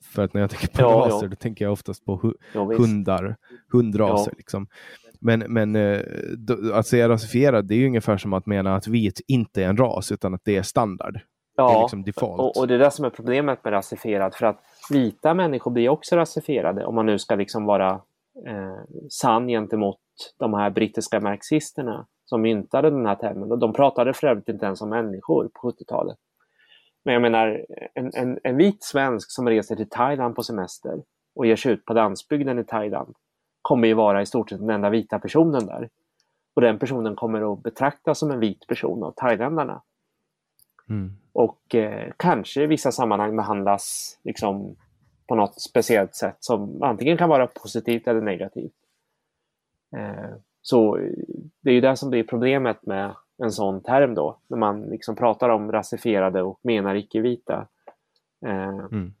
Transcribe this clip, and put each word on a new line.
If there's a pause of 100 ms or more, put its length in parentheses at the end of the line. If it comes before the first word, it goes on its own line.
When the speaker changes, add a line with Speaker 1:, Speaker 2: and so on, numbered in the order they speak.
Speaker 1:
för
att
när
jag
tänker
på
Speaker 2:
Ja,
Speaker 1:
raser,
Speaker 2:
ja.
Speaker 1:
då
tänker
jag
oftast
på
hu-, (200)
Speaker 2:
Ja,
visst.
Speaker 1:
hundar, (360)
hundraser,
Speaker 2:
Ja.
Speaker 1:
liksom. (580)
Men,
men,
eh, (380)
då,
att
säga
rasifierad,
det
är
ju
ungefär
som
att
mena
att
vit
inte
är
en
ras,
utan
att
det
är
standard. (360)
Speaker 2:
Ja,
Speaker 1:
Det
är
liksom
default.
Speaker 2:
och,
och
det
är
det
som
är
problemet
med
rasifierad,
för
att (320)
vita
människor
blir
också
rasifierade,
om
man
nu
ska
liksom
vara, (580)
eh, (260)
sann
gentemot (400)
de
här
brittiska
marxisterna (200)
som
myntade
den
här
termen.
Och
de
pratade
för
övrigt
inte
ens
om
människor (100)
på
sjuttiotalet. (880)
Men
jag
menar, (280)
en,
en,
en
vit
svensk
som
reser
till
Thailand
på
semester (320)
och
ger
sig
ut
på
landsbygden
i
Thailand (460)
kommer
ju
vara
i
stort
sett
den
enda
vita
personen
där. (640)
Och
den
personen
kommer
att
betraktas
som
en
vit
person
av
thailändarna. (1080)
Speaker 1:
Mm. (200)
Speaker 2:
Och,
eh,
kanske
i
vissa
sammanhang
behandlas
liksom (520)
på
något
speciellt
sätt
som
antingen
kan
vara
positivt
eller
negativt. (1200)
Eh, (260)
så,
eh, (580)
det
är
ju
det
som
blir
problemet
med (280)
en
sån
term
då, (100)
när
man
liksom
pratar
om
rasifierade
och
menar
icke-vita. (800)
Eh, (240)
Speaker 1:
Mm.